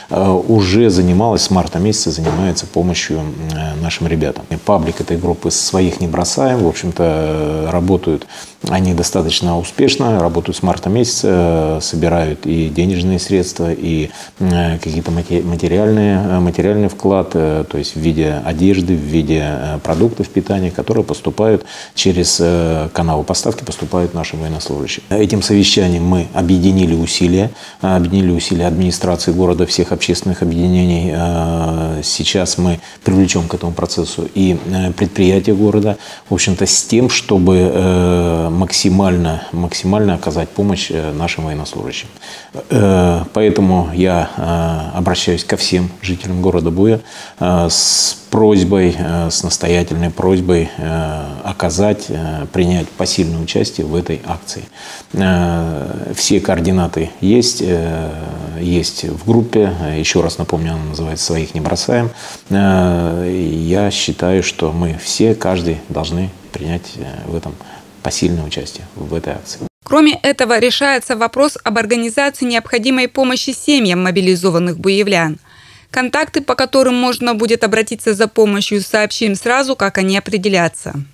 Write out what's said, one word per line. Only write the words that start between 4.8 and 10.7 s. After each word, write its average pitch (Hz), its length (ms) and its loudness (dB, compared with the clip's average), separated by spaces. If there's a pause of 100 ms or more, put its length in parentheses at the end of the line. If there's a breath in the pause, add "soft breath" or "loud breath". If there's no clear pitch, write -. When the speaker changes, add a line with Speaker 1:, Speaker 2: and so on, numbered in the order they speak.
Speaker 1:
этой 87 160 -4
группы 85 340 -2
«Своих 92 500 0
не 87 80 -2
бросаем», 123 560 0
в 85 40 4
общем-то, - 360 -2
э, 151 640 0
работают 87 560 0 (420 loud breath)
они 92 260 2
достаточно 85 640 0
успешно, 131 600 2
работают 85 360 0
с - 60 -14
марта 92 260 0